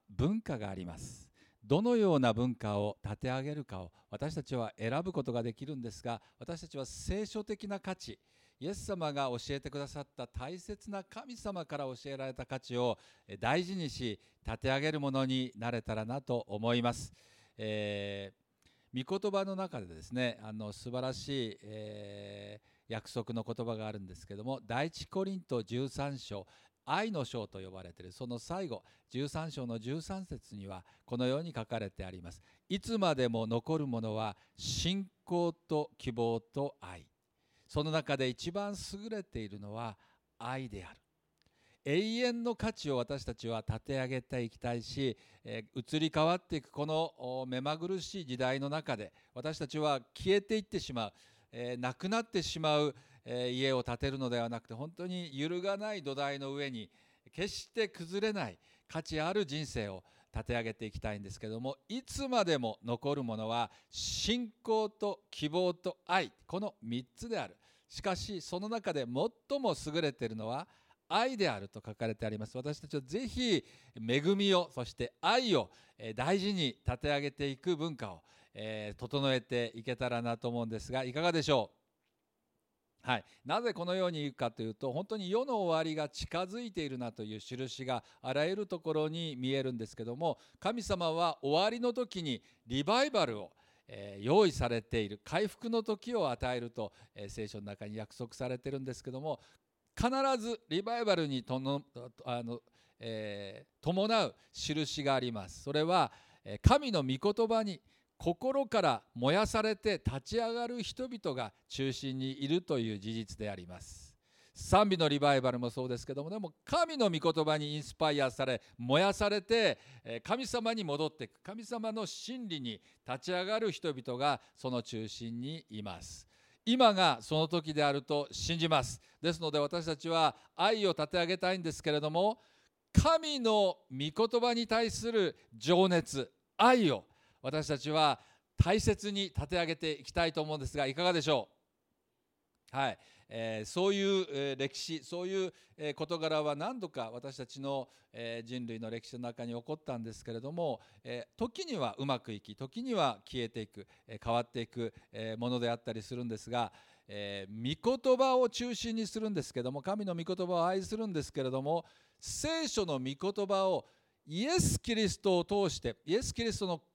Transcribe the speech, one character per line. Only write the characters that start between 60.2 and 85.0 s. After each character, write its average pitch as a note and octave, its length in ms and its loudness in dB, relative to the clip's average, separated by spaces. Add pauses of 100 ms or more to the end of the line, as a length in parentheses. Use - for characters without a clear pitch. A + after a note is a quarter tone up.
立 A2 180 -4
て B2 40 0
上 A#2 120 2
げ A2 100 -4
て A2+ 100 -8
い G#2 60 -6
き - 80 -8
た G#2+ 160 -4
い G2+ 40 -8
ん G2+ 40 -10
で G2 80 -10
す - 80 -14
け G#2+ 100 -8
ど A2+ 100 -4
も、 C3+ 180 -6 (120)
「い A#3+ 140 -6
つ C4+ 240 -4
ま A#3 180 4
で D#3 140 4
も A2+ 240 -2
残 A#2+ 320 0
る C#3 80 -2
も A2+ 120 -2
の A2 140 -2
は A#2 220 0 (180)
信 - 600 -2 (100)
仰 A3 260 2
と G3+ 440 -4
希 D3+ 180 -2
望 F3+ 240 2
と F3 320 -6
愛、 F3 260 2 (140)
こ F3+ 140 -4
の G3+ 200 -6
三 A#2 360 -4
つ A#3 120 -12
で A3 120 -2
あ G#2+ 80 -2
る。」 F2+ 100 -20 (320)
し - 140 -10
か F#3+ 120 0
し、 F#3+ 240 -6
そ F3+ 200 -6
の G#3+ 100 -4
中 G3+ 240 -2
で C3 140 0 (420)
最 C#4+ 100 0
も A3 240 2
優 D#3 160 -2
れ D3 140 2
て A#2+ 120 -4
い A2 40 0
る A2 60 -6
の A2 120 -6
は C3+ 200 -4 (460)
愛 B3 220 4
で F#3+ 140 4
あ G#2 100 -2
る G2 80 -8
と - 180 -16
書 A2 80 -8
か A2+ 140 -2
れ A2 80 0
て A2+ 100 -4
あ G#2+ 40 -2
り G#2+ 80 -2
ま G#2+ 80 -6
す。 - 100 -10
私 C#3+ 240 -4
た D3+ 80 -16
ち D3+ 80 -4
は C#3 60 -2
ぜ F#3 260 -4
ひ A3+ 380 2 (320)
恵 A#2 240 2 (120)
み G3 200 6
を、 F3 200 4
そ B2 120 -4
し - 80 -10
て - 260 -4
愛 A3+ 380 4
を、 G#2 120 2 (280)
え A2+ 140 -6
ー、 G#2+ 40 -10
大 D#3+ 240 2
事 G3+ 140 0
に E3 140 2 (180)
立 B2 140 -2
て D3 100 -2
上 C#3+ 100 2
げ C#3+ 120 -2
て C#3+ 180 -2
い C3 80 -4
く F3+ 180 0
文 D3+ 220 -2
化 G2+ 160 -8
を、 E2 100 -18 (300)
え G#2+ 420 -6
ー、 - 20 -18
整 C#3 360 0
え B2 80 2
て A#2+ 340 -2
い A#2 80 -12
け B2 140 -4
た B2+ 100 -2
ら A#2+ 140 -2
な A#2 160 -2
と B2+ 100 -4
思 A#2+ 160 -2
う - 20 -2
ん A2 40 -4
で A2 100 -4
す - 100 -12
が、 C3 140 -2
い B2+ 80 -6
か D3+ 100 -4
が E3+ 120 4
で D#3 100 2
し D3+ 60 2
ょ A#2+ 200 4 (1300)
う？ - 60 -12
は A#2+ 80 4
い。 - 80 -10 (180)
な F3 180 0
ぜ A#3 120 0
こ F3 100 -6
の F3+ 100 -2
よ F#3 140 2
う F3 40 -2
に D#3 100 -2
言 C#3+ 80 -2
う B2+ 40 -8
か A#2 180 -2
と A#2 120 -8
い A2+ 60 -4
う G#2+ 40 -4
と、 C3 200 -4
本 F3+ 120 -4